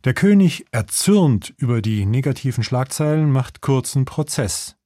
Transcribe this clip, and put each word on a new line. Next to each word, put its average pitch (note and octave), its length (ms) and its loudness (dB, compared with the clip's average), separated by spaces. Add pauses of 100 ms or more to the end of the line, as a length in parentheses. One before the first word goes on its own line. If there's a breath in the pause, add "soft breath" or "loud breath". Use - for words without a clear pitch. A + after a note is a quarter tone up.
Der B2+ 80 2
König, G3 580 2
erzürnt C#3 840 0
über A#2 240 0
die G#2+ 240 -2
negativen B2+ 580 -2
Schlagzeilen, D3+ 680 -2
macht C3 300 -2
kurzen C3 460 0
Prozess. - 800 -6